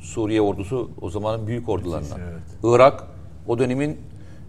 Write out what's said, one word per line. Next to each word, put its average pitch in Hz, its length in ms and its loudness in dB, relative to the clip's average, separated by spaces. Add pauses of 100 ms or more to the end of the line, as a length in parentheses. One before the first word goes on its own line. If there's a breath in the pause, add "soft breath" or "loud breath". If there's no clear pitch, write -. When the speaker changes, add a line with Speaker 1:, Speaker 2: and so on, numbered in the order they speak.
Speaker 1:
Suriye 110 400 0
ordusu 101 500 0 (100)
o 98 100 -6
zamanın 107 360 -4
büyük 117 220 -4
ordularından. 85 520 -4
Speaker 2:
Müthiş, 87 120 -10
evet. 85 100 -12 (200)
Speaker 1:
Irak 120 420 8 (440)
o 117 100 0
dönemin 131 400 0 (500 loud breath)